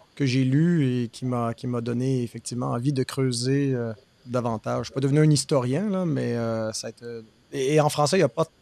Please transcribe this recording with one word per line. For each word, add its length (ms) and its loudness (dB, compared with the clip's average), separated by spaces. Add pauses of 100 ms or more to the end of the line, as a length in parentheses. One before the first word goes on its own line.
(160)
que 80 0
j'ai 200 2
lu 420 4
et 220 0
qui 180 -10
m'a, 260 -2
qui 140 -10
m'a 160 -2
donné 400 -2
effectivement 460 -8
envie 260 -2
de 80 0
creuser, 720 -2
euh, 180 -4 (320)
davantage. 540 -4
Je 60 -6
suis 100 -14
pas 60 -4
devenu 200 2
un 100 6
historien, 600 0
là, 160 -2
mais, 260 -2
euh, 400 -4
ça 140 -10
a 40 -8
été... 140 -20 (480)
et, 220 0
et 80 8
en 80 4
français, 260 2
il 40 4
y 20 6
a 60 4
pas 180 -2 (160)